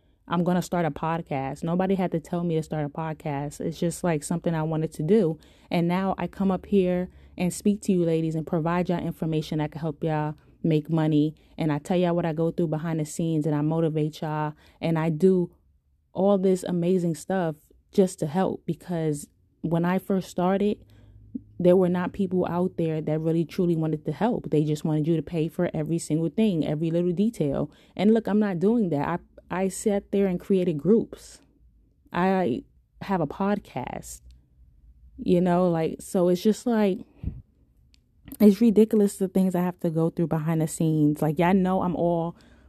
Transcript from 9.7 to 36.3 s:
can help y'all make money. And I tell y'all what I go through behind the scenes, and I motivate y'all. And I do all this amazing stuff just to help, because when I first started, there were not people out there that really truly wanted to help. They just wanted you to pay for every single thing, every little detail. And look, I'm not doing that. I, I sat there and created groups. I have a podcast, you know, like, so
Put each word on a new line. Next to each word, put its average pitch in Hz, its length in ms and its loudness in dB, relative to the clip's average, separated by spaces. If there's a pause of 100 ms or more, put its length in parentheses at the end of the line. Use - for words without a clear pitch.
can 143 100 -14
help 156 220 -6
y'all 151 320 -2 (280)
make 156 280 0
money. 156 460 2 (200)
And 156 160 0
I 147 60 -2
tell 180 180 -2
y'all 175 200 2
what 175 100 0
I 160 60 -2
go 165 180 -2
through 170 180 -2
behind 160 300 -4
the 151 80 -4
scenes, 160 400 -2
and 151 80 0
I 147 80 0
motivate 156 580 0
y'all. 151 340 -4 (260)
And 160 180 -2
I 160 120 0
do 175 420 2 (600)
all 196 260 2
this 185 260 0
amazing 175 500 0
stuff 170 400 -2 (380)
just 185 260 2
to 165 80 -2
help, 180 400 -2
because 160 640 -4 (340)
when 165 220 0
I 185 140 2
first 190 300 -2
started, 196 500 0 (800)
there 180 180 6
were 180 140 4
not 180 240 -2
people 180 320 0
out 180 320 -2
there 160 240 -2
that 156 180 -2
really 165 240 0
truly 175 320 0
wanted 156 300 -2
to 151 60 -2
help. 208 380 -2
They 151 140 4
just 151 200 -2
wanted 156 220 0
you 165 100 2
to 160 60 0
pay 165 260 -4
for - 260 -2
every 160 240 -2
single 165 320 -2
thing, 202 360 0
every 156 240 -2
little 175 220 0
detail. 160 580 0 (240)
And 214 200 4
look, 220 120 0
I'm 196 120 2
not 202 200 0
doing 208 300 2
that. 151 320 -2 (300)
I, 180 140 -2
I 196 40 0
sat 202 440 -2
there 196 140 2
and 180 140 -2
created 180 380 0
groups. - 640 0 (680)
I 185 540 0 (380)
have 190 180 -2
a 151 60 0
podcast, - 960 -6 (960)
you 180 240 2
know, 180 260 4
like, 160 320 0
so 180 300 2